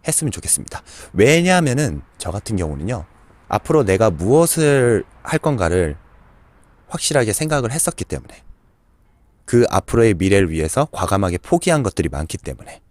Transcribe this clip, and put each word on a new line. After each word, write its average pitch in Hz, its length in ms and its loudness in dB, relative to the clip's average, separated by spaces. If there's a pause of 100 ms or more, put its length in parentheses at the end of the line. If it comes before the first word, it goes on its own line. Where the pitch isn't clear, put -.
했으면 156 240 -4
좋겠습니다. - 500 -8 (320)
왜냐하면은 143 880 2 (160)
저 - 140 -8
같은 104 240 -6
경우는요. 82 500 -6 (420)
앞으로 143 360 0
내가 101 260 2
무엇을 131 960 2 (160)
할 - 180 -4
건가를 90 560 0 (920)
확실하게 120 460 -2
생각을 147 380 -2
했었기 - 340 -4
때문에 - 380 -12 (1040)
그 120 240 4
앞으로의 113 460 2
미래를 95 340 2
위해서 80 420 -2
과감하게 92 480 -2
포기한 170 440 0
것들이 82 260 -2
많기 71 280 -4
때문에 - 540 -14